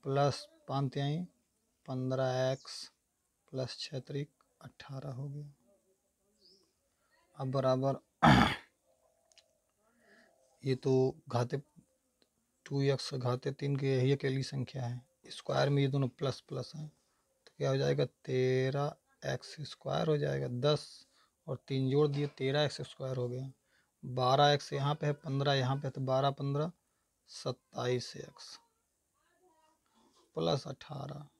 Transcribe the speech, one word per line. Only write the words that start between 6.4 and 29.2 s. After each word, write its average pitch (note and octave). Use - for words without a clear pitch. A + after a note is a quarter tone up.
अब C3+
बराबर C3
<clears throat> -
ये C3+
तो C3
घाते A#2+
टू C#3
एक्स C#3
घाते B2+
तीन C#3
की C#3
यही C3
अकेली C3+
संख्या C3
है, B2
Square C#3
में C#3+
ये C#3
दोनों C3+
plus -
plus C3
हैं, D3+
तो -
क्या C#3
हो C3+
जाएगा, C#3
तेरह C3
एक्स -
स्क्वायर D3+
हो D#3
जाएगा, C#3
दस C#3
और C3
तीन C3+
जोड़ D3
दिए, C#3+
तेरह C#3
एक्स C#3+
स्क्वायर C3
हो B2
गया, C3
बारह C3
एक्स C#3+
यहाँ C#3+
पे D3+
है, D3
पन्द्रह C#3
यहाँ C3+
पे C#3+
है, C3
तो C3+
बारह C3
पन्द्रह C#3+
सत्ताईस -
एक्स -